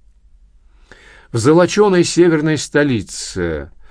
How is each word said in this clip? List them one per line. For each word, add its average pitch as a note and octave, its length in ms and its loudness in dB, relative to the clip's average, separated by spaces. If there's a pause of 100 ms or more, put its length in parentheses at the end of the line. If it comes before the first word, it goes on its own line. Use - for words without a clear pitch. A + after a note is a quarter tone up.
(1300)
В A#2+ 60 -6
золоченой F3 640 2
северной D#3+ 540 0
столице, F#2 1120 -6 (200)